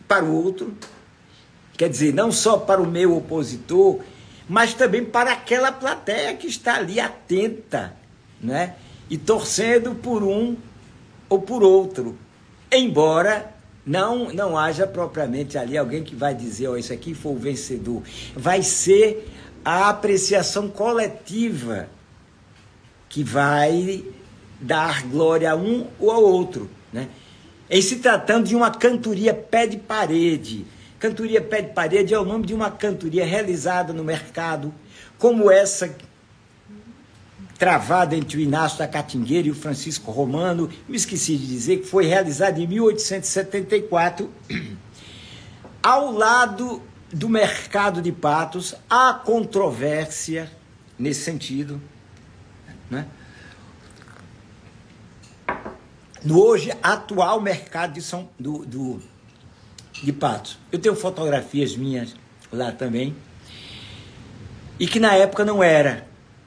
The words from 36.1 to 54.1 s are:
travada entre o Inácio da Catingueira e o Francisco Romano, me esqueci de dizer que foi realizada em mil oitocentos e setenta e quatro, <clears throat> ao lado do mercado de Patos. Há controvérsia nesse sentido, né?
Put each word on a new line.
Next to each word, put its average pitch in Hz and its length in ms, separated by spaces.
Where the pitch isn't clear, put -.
travada 170 580
entre 143 200
o 156 40
Inácio 151 380
da 151 100
Catingueira 147 600
e - 20
o 143 40
Francisco 147 560
Romano, 156 580
me - 80
esqueci 165 400
de 131 100
dizer 127 320
que 185 80
foi 185 200
realizada 170 540
em 170 60
mil 214 180
oitocentos 202 440
e - 40
setenta 196 440
e 202 60
quatro, 175 480
<clears throat> - 1300
ao 269 300
lado 226 680
do 175 160
mercado 202 720
de 170 120
Patos. 160 600
Há 254 260
controvérsia 160 1400
nesse 139 240
sentido, 143 580
né? 139 160